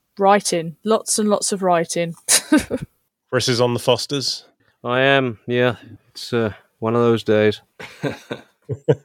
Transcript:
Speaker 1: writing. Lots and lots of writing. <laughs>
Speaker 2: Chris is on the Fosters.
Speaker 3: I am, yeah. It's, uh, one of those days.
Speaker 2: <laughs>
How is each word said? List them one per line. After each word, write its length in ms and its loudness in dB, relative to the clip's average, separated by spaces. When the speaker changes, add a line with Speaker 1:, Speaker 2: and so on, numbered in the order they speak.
Speaker 1:
writing. 680 0
Lots 360 -2
and 100 0
lots 220 0
of 100 -4
writing. 540 0
<laughs> 560 -14
Speaker 2:
Chris 200 0
is 120 0
on 140 2
the 40 -4
Fosters. 680 -2
Speaker 3:
I 180 0
am, 460 2
yeah. 280 0
It's, 200 -14
uh, 220 -2
one 160 -2
of 60 2
those 220 2
days. 440 2
Speaker 2:
<laughs> 40 -20